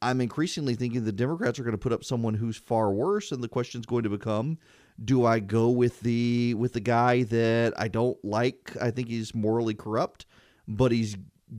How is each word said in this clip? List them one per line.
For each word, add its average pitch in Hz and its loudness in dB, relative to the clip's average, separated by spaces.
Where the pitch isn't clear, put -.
I'm 127 0
increasingly 143 -2
thinking 120 -4
the 110 -2
Democrats 131 -2
are - -8
gonna 113 -2
put 117 -2
up 113 -2
someone 113 -2
who's 113 -4
far 110 0
worse, 180 -2
and 127 -6
the 120 -6
question's 120 -6
going 120 0
to 107 -2
become, 110 -2
do 123 4
I 113 6
go 113 2
with 123 2
the, 120 2
with 120 -2
the 120 -4
guy 123 4
that 113 2
I 104 -2
don't 113 0
like? 113 -2
I 120 0
think 127 -4
he's 113 -6
morally 113 0
corrupt, 110 -4
but 117 4
he's 110 0